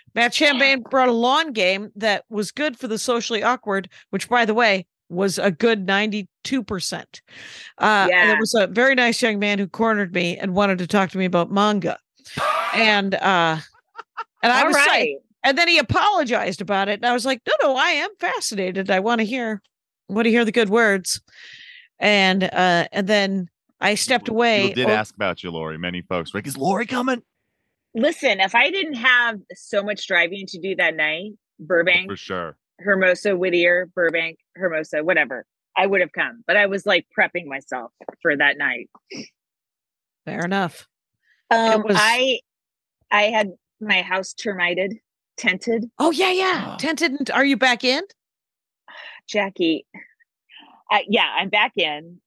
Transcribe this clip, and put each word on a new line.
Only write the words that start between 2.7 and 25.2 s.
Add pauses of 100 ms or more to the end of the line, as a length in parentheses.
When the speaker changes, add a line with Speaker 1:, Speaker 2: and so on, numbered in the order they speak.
Speaker 1:
for
the
socially
awkward, (200)
which,
by
the
way, (240)
was
a
good
ninety-two
percent. (560)
Uh,
and
there
Speaker 2:
Yeah.
Speaker 1:
was
a
very
nice
young
man
who
cornered
me
and
wanted
to
talk
to
me
about
manga. (760)
And,
uh, (840)
and
I
Speaker 2:
All
Speaker 1:
was
Speaker 2:
right.
Speaker 1:
psyched. (200)
And
then
he
apologized
about
it.
And
I
was
like,
"No, (160)
no,
I
am (100)
fascinated.
I
wanna
hear, (480)
wanna
hear
the
good
words." (800)
And,
uh,
and
then (320)
I
stepped
Speaker 3:
People,
Speaker 1:
away.
Speaker 3:
people
did
Speaker 1:
Oh.
Speaker 3:
ask
about